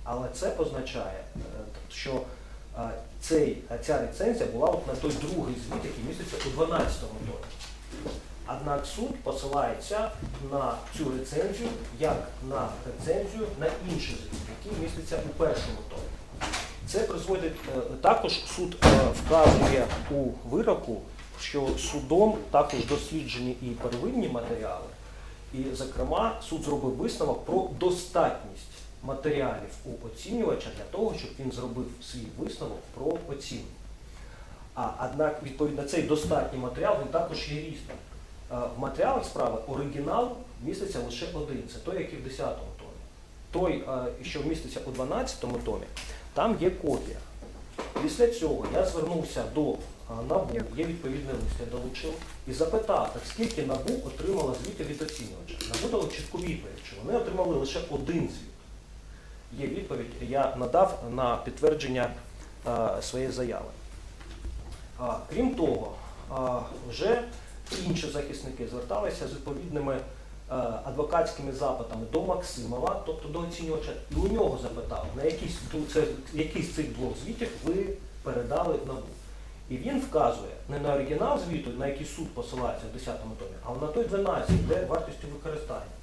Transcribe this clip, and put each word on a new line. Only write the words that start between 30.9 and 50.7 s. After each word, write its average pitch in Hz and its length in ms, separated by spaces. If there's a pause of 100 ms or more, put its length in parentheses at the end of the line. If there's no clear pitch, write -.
щоб - 220
він 127 120
зробив 117 340 (180)
свій 113 240 (100)
висновок - 440
про - 360 (120)
оцінку. 120 360 (1120)
А, 127 360
однак, 147 320
відповідно, 139 400
цей 160 200
достатній 147 560
матеріал, 127 420
він 135 60
також - 440
є 151 100
різним. - 360 (540)
Е, 123 40 (220)
в - 20
матеріалах 139 460
справи 117 320 (100)
оригінал 147 640 (320)
міститься 175 360
лише 120 340
один, 139 300 (100)
це 117 60
той, 185 180
який 156 220
в 127 40
десятому - 540
томі. - 120 (640)
Той, 165 320 (380)
е, 127 40
що 147 180
міститься 156 420
у 135 60
дванадцятому 127 640
томі, 117 280 (480)
там 190 280
є 175 80
копія. - 480 (840)
Після 233 240
цього 160 460
я 185 120
звернувся 165 580 (120)
до, 147 160
е, - 40 (540)
набу, 190 260 (220)